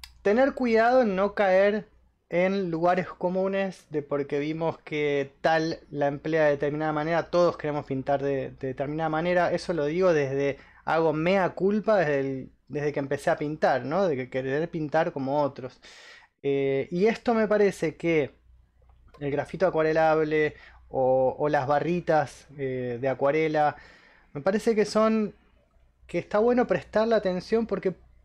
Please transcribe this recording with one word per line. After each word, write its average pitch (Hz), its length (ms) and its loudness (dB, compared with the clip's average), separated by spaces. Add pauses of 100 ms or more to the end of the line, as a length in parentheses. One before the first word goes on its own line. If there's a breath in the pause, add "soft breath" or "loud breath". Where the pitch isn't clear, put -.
(220)
tener 254 320 2
cuidado 240 480 4
en 202 140 2
no 202 200 0
caer 202 540 4 (400)
en 185 420 0
lugares 175 380 0
comunes 190 800 -4
de 151 140 -4
porque 143 360 -4
vimos 160 400 -4
que 143 600 -2
tal 160 380 0 (120)
la 143 160 -2
emplea 156 380 0
de 147 60 4
determinada 151 420 -2
manera, 156 360 -2
todos 175 280 2
queremos 147 280 -6
pintar 139 380 -2
de, 135 280 -4
de 131 180 -10
determinada 151 400 -4
manera. 175 420 0
Eso 175 220 -4
lo 151 120 -2
digo 175 280 2
desde, 139 440 0 (280 loud breath)
hago 160 280 0
mea 175 420 2
culpa 202 420 2
desde 147 240 2
el, 135 300 -6 (180)
desde 143 240 -4
que 147 60 -4
empecé 143 320 -4
a 156 60 0
pintar, 151 480 -2
¿no? 180 220 0
De 147 80 0
que 127 140 -6
querer 135 420 -4
pintar 160 400 -2
como 139 300 -2
otros. 131 400 -6 (640 loud breath)
Eh, 139 480 0
y 180 160 0
esto 233 260 -2
me 220 140 0
parece 190 500 0
que 165 380 0 (840)
el 143 120 -6
grafito 156 360 -2
acuarelable 156 880 2 (340 loud breath)
o, 131 480 2
o 151 120 0
las 143 180 -2
barritas, 156 800 0 (100)
eh, 127 420 -4
de 131 100 0
acuarela, 151 640 2 (580 loud breath)
me 143 80 -10
parece 208 340 0
que 208 100 2
son, 214 500 2 (720)
que 175 120 -4
está 208 200 -2
bueno 240 280 2
prestarle 220 480 0
atención 202 520 0
porque 190 280 -2 (300)